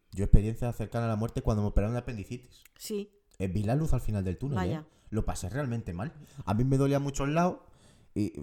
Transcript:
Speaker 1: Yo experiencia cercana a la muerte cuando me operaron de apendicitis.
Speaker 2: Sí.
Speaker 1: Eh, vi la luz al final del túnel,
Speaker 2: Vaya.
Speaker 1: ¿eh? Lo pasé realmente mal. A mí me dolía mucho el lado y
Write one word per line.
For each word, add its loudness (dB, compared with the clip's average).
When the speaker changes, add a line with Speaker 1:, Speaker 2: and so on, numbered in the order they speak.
Speaker 1:
Yo -4
experiencia 6
cercana -4
a 0
la 0
muerte -4
cuando 0
me 0
operaron 0
de -4
apendicitis. -12
Speaker 2:
Sí. -8
Speaker 1:
Eh, 0
vi -2
la 0
luz 2
al 2
final 0
del -2
túnel, -4
Speaker 2:
Vaya. -2
Speaker 1:
¿eh? -20
Lo -2
pasé -6
realmente -4
mal. -6
A 0
mí 4
me 4
dolía 4
mucho -4
el 0
lado 2
y 0